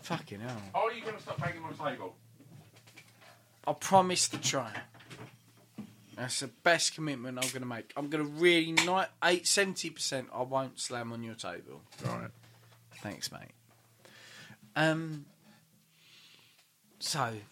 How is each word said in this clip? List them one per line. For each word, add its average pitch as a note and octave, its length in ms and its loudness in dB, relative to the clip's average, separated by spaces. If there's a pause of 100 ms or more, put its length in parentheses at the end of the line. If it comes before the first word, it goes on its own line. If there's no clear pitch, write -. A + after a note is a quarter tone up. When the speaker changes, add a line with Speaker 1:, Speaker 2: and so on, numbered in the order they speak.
Speaker 1:
Fucking D3+ 360 -6
hell. A#2 220 -8 (140)
Speaker 2:
Are A3 160 2
you A#3 120 -10
gonna G#3+ 160 -6
stop C#3+ 220 -8
banging E3 200 -4
my D3+ 100 -8 (200)
table? A#2+ 240 -10 (1500)
Speaker 1:
I D3 60 2
promise F#3 560 6
to D3 100 -4
try. B2 320 0 (1400)
That's B2 260 -4
the C3+ 60 -6
best - 480 4
commitment C3 480 -4
I'm B2+ 80 0
gonna B2+ 140 -6
make. A#2 320 -8
I'm C#3+ 120 -4
gonna D3+ 140 0
really E3 480 6
ni-, F3 320 4 (200)
eight, F3+ 240 4
seventy F#3+ 420 2
percent C#3 440 -4
I B2 100 -2
won't C3+ 360 -2
slam A#2+ 320 -4
on A#2 120 -6
your A2+ 120 -8
table. F2 460 -10 (260)
Speaker 2:
All A#1+ 100 -2
right. A#1 140 -8 (720)
Speaker 1:
Thanks, - 300 -8
mate. - 200 -16 (1200)
Um. D#3 500 2 (1700)
So, B2+ 320 0 (200)